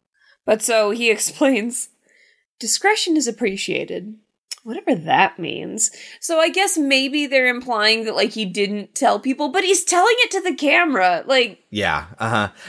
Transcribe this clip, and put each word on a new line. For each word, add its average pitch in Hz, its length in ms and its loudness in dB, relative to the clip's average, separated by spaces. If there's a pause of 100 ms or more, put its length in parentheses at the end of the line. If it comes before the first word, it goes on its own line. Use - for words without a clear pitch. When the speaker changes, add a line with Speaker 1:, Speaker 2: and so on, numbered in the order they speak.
(480)
Speaker 1:
But 220 160 2
so 220 260 2
he 233 220 2
<laughs> 208 40 4
explains, 240 720 0 (720)
"Discretion 370 580 0
is 269 100 0
appreciated." 214 880 -4 (480)
Whatever 294 320 -2
that 160 440 2
means. - 520 -4 (280)
So 330 220 0
I 339 80 4
guess 381 280 0
maybe 277 480 0
they're 262 220 2
implying 226 560 0
that, 214 140 -4
like, 214 140 0
he 220 120 -6
didn't 202 520 -4
tell 220 220 2
people, 269 300 -2
but 370 160 0
he's 370 220 2
telling 370 320 4
it 480 140 2
to 381 100 -2
the 370 140 -2
camera, 269 680 2
like 247 440 0
Speaker 2:
Yeah, 80 380 0 (120)
uh-huh. 113 300 0 (200)